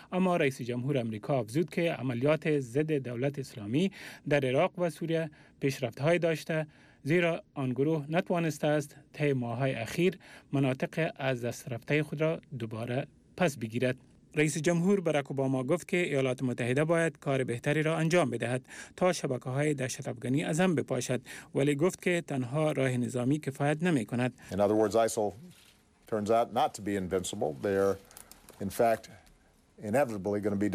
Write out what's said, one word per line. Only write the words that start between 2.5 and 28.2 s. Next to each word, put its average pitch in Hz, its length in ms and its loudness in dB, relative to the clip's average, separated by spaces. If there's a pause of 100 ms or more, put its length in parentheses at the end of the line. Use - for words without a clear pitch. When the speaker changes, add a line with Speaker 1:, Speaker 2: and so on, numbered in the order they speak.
Speaker 1:
ضد 139 340 -2
دولت 135 460 -2
اسلامی 127 520 -2 (380)
در 143 160 4
عراق 139 340 2
و 175 120 0
سوریه 160 400 -4 (300)
پیشرفت‌های 135 580 0
داشته، 160 480 -2 (360)
زیرا 165 400 2 (120)
آن 131 160 -2
گروه 139 380 0
نتوانسته 165 580 0
است 147 300 0 (160)
طی 147 200 0
ماه‌های 123 400 -2
اخیر 165 460 0 (340)
مناطق 139 640 0
از 135 280 -2
دست 120 280 -6
رفتهٔ 147 300 0
خود 151 180 -6
را 160 200 0 (180)
دوباره 117 480 -4 (300)
پس 170 200 2
بگیرد. 117 400 -2 (380)
رئیس 156 240 2
جمهور 175 420 2
باراک 151 300 0
اوباما 131 340 0
گفت 160 240 -2
که 185 80 0
ایالات 139 460 0
متحده 127 420 0
باید 165 340 0
کار 139 260 0
بهتری 147 380 0
را 160 140 0
انجام 160 340 4
بدهد 120 320 -2 (340)
تا 180 160 4
شبکه‌های 139 640 -2
دهشت 131 340 -6
افغانی 123 360 -2
از 165 160 0
هم 185 140 4
بپاشد، 127 460 -2 (340)
ولی 143 200 2
گفت 170 280 0
که 175 240 0
تنها 143 460 -2
راه 131 240 0
نظامی 123 420 0
کفایت 147 440 -2
نمی‌کند. 127 520 0 (160)
Speaker 2:
In - 40 -6
other 101 280 4
words, 104 120 2
isil 110 380 2 (800)
turns 104 180 0
out 101 180 4 (120)
not 151 140 2
to 110 140 -12
be 101 60 0 (100)
invincible. 92 460 -2 (160)
They 98 100 2 (100)
are, 95 100 2 (680)